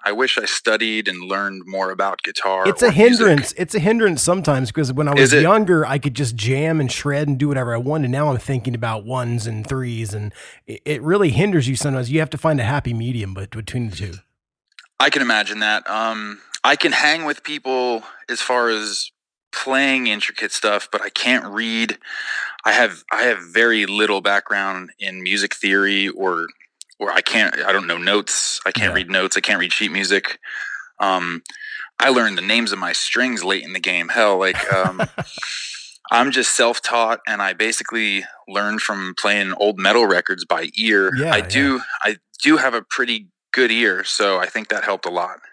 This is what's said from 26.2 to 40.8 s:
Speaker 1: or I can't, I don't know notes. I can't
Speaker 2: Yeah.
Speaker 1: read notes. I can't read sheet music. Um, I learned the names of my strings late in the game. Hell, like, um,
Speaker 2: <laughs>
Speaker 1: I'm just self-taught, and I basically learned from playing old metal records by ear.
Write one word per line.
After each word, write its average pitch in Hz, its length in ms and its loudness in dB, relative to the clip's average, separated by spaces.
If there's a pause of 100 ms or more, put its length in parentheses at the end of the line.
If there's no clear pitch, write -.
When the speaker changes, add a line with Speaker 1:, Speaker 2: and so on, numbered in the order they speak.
Speaker 1:
or 98 120 -4
I 90 100 2
can't, 110 420 0
I 98 80 2
don't 98 160 2
know 87 120 -2
notes. 98 680 -2
I 95 60 0
can't 104 180 0
Speaker 2:
Yeah. 90 60 -2
Speaker 1:
read 92 160 -2
notes. 95 260 0
I - 40 2
can't 101 180 0
read 87 120 -2
sheet 107 200 0
music. 98 480 -2 (600)
Um, 90 440 -2 (560)
I 123 100 4
learned 113 280 2
the 87 40 -2
names 107 300 0
of 98 80 -4
my 87 120 -4
strings 117 520 -2
late 95 200 0
in 92 100 -14
the 92 60 -6
game. 85 300 -2
Hell, 104 300 2
like, 95 340 0
um, 92 260 0 (560)
Speaker 2:
<laughs> - 560 -10
Speaker 1:
I'm 127 200 4
just 123 240 0
self-taught, 117 720 0
and 104 140 -4
I 95 120 -2
basically 107 720 -2 (220)
learned 104 340 -4
from 95 360 -4
playing 101 360 0
old 101 260 2
metal 107 280 6
records 90 360 0
by 82 320 -2
ear. 104 400 2